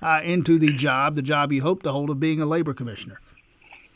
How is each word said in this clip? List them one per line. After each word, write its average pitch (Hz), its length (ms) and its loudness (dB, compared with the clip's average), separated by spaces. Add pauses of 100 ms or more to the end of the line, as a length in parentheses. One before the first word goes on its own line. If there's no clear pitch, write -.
uh, 160 200 2
into 170 360 4
the 151 120 4
job, 139 440 0
the 143 80 -2
job 143 280 0
you 135 120 0
hope 190 180 0
to 147 100 -4
hold 143 200 -4
of 139 80 -4
being 160 200 0
a 156 60 -2
labor 156 300 -2
commissioner. 113 440 -12 (760)